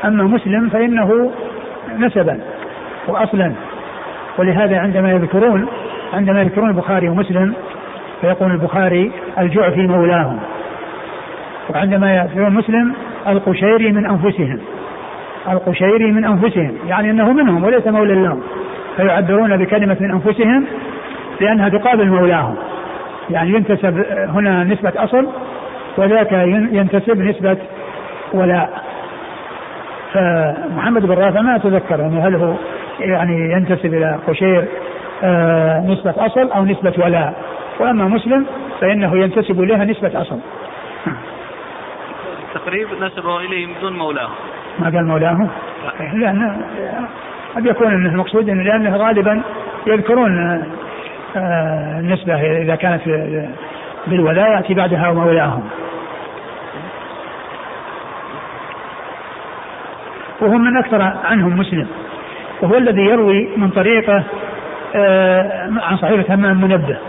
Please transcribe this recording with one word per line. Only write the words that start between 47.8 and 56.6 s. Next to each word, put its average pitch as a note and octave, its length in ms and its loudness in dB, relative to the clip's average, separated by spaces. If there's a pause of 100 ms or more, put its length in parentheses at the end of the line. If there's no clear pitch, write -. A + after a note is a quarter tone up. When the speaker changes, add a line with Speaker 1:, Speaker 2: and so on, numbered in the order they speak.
Speaker 1:
أنه F3+ 300 2
مقصود، G#3 320 0
إنه F#3+ 140 0
لأنه G3+ 340 2
غالبًا G#3+ 460 2 (440)
يذكرون، G#3 760 2 (720)
آه، D#3+ 640 -2
النسبة E3 640 0
إذا D#3+ 120 2
كانت E3+ 260 0 (1080)
بالولاء F3+ 440 4
يأتي F#3+ 240 2
بعدها F3 380 2
مولاهم، E3 520 2 (4000)